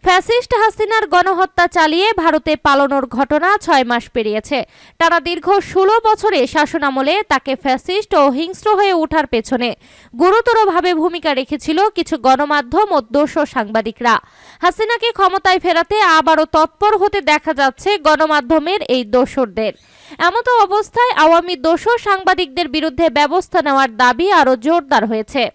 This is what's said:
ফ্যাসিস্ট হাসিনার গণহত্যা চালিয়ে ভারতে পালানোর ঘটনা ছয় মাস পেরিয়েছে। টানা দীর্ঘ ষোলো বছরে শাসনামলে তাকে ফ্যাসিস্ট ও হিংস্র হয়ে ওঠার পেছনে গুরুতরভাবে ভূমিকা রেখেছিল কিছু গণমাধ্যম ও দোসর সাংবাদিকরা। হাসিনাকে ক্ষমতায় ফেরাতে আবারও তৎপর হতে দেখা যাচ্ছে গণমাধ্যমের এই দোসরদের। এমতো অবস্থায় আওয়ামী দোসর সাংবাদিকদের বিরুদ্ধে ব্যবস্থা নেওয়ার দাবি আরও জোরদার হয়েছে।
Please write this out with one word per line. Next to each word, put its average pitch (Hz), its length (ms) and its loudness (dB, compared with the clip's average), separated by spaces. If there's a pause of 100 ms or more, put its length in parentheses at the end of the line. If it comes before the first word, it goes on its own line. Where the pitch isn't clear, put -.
ফ্যাসিস্ট 403 520 0
হাসিনার 427 520 0
গণহত্যা 359 600 0
চালিয়ে 339 500 0
ভারতে 311 400 0
পালানোর 277 500 0
ঘটনা 294 520 0
ছয় 294 260 2
মাস 240 260 -4
পেরিয়েছে। 220 560 -4 (320)
টানা 330 220 2
দীর্ঘ 349 380 -2
ষোলো 381 340 0 (120)
বছরে 427 420 2
শাসনামলে 294 760 -2
তাকে 269 320 -2
ফ্যাসিস্ট 359 600 -4
ও 285 160 4
হিংস্র 349 460 -2
হয়ে 392 160 2
ওঠার 311 340 0
পেছনে 240 480 -4 (440)
গুরুতরভাবে 381 760 2
ভূমিকা 320 400 -2
রেখেছিল 311 540 -2
কিছু 320 300 -4
গণমাধ্যম 285 760 0
ও 294 80 2 (120)
দোসর 302 340 0
সাংবাদিকরা। 220 760 -2 (420)
হাসিনাকে 453 500 -2
ক্ষমতায় 381 460 0
ফেরাতে 339 420 0
আবারও 320 440 2
তৎপর 349 540 0
হতে 392 220 0
দেখা 302 340 -2
যাচ্ছে 277 440 -2
গণমাধ্যমের 302 840 0
এই 254 220 -2
দোসরদের। 220 680 -2 (460)
এমতো 466 420 0
অবস্থায় 427 560 0
আওয়ামী 330 400 2
দোসর 339 420 0
সাংবাদিকদের 370 680 -2
বিরুদ্ধে 311 420 0
ব্যবস্থা 294 520 0
নেওয়ার 269 340 0
দাবি 247 360 2
আরও 262 240 4
জোরদার 277 500 0
হয়েছে। 220 480 -4